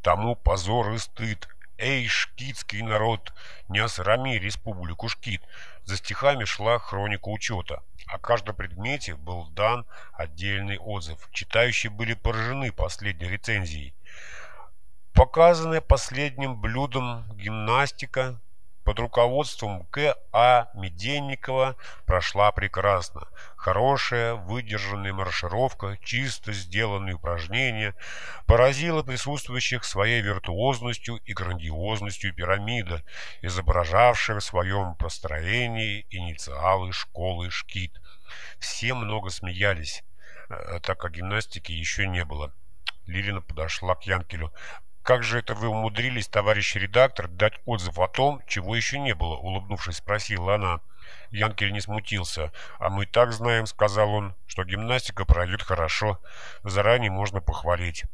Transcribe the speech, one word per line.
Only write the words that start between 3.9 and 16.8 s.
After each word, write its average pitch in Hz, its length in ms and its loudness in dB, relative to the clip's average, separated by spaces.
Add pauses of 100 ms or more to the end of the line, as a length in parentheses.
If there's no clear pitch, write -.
республику 92 720 -4
Шкит». 104 340 -4 (440)
За 95 100 -2
стихами 127 480 2
шла 110 340 2
хроника 101 500 -2
учета. 104 540 -4 (240)
О - 120 -6
каждом 110 360 2
предмете 95 600 -4
был 82 340 -6
дан 110 380 2 (260)
отдельный 98 640 -4
отзыв. 98 560 -6
Читающие - 580 2
были 110 220 -2
поражены 113 580 -2
последней 90 580 -4
рецензией. 90 680 -4 (1160)
Показанная 160 680 8
последним 131 800 0
блюдом 120 640 -2 (100)